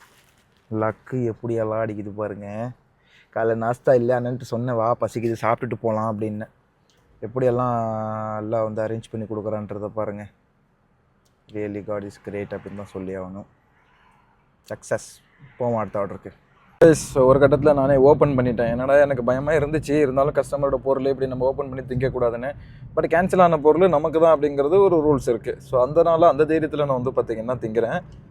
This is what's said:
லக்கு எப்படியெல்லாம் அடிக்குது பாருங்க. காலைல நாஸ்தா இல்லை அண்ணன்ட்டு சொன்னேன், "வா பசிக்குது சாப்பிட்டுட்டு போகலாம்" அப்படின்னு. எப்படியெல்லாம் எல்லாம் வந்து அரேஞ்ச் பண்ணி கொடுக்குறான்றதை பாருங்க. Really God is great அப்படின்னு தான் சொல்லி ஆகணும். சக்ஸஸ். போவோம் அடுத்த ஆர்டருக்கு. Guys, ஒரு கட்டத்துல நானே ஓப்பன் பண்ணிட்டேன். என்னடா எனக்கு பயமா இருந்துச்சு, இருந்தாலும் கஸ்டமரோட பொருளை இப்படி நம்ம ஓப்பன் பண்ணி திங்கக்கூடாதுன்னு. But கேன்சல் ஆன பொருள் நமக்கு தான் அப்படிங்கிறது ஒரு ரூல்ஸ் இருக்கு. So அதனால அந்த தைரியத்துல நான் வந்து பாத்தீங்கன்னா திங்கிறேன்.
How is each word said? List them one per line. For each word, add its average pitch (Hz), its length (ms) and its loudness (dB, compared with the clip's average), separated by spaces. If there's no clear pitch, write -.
லக்கு 110 580 -4
எப்படியெல்லாம் 113 500 -4
அடிக்குது 104 340 -8
பாருங்க. 104 540 -8
காலைல 113 360 -2
நாஸ்தா 127 240 2
இல்லை 120 220 2
அண்ணன்ட்டு 120 240 -4
சொன்னேன், 120 340 -6
"வா 117 260 0
பசிக்குது 113 420 -4
சாப்பிட்டுட்டு 117 380 -2
போகலாம்" 110 400 -4
அப்படின்னு. 107 280 -8
எப்படியெல்லாம் 113 1160 -2
எல்லாம் 110 360 -4
வந்து 110 100 -4
அரேஞ்ச் 110 280 -6
பண்ணி 113 160 -8
கொடுக்குறான்றதை 104 680 -8
பாருங்க. 104 320 -8
Really 104 380 -8
God 104 120 -6
is 101 280 -14
great 101 240 -8
அப்படின்னு 98 220 -14
தான் 101 100 -14
சொல்லி 95 300 -10
ஆகணும். 95 300 -12
சக்ஸஸ். - 480 -10
போவோம் 120 220 -4
அடுத்த 104 220 -6
ஆர்டருக்கு. 98 320 -10
Guys, 147 400 4
ஒரு 135 140 6
கட்டத்துல 143 360 4
நானே 139 220 2
ஓப்பன் 143 420 4
பண்ணிட்டேன். 123 300 0
என்னடா 127 260 0
எனக்கு 143 300 4
பயமா 131 280 0
இருந்துச்சு, 147 480 0
இருந்தாலும் 139 340 0
கஸ்டமரோட 139 400 -2
பொருளை 135 360 0
இப்படி 131 180 -2
நம்ம 127 180 -4
ஓப்பன் 135 220 -4
பண்ணி 131 160 -10
திங்கக்கூடாதுன்னு. 123 680 -4
But 160 60 0
கேன்சல் 175 400 2
ஆன 170 160 6
பொருள் 151 300 6
நமக்கு 156 320 2
தான் 160 180 6
அப்படிங்கிறது 143 400 4
ஒரு 175 300 4
ரூல்ஸ் 139 200 2
இருக்கு. 120 300 -2
So 131 240 0
அதனால 165 460 4
அந்த 147 160 4
தைரியத்துல 151 420 -2
நான் 131 160 -2
வந்து 127 80 -2
பாத்தீங்கன்னா 117 480 -4
திங்கிறேன். 113 420 -2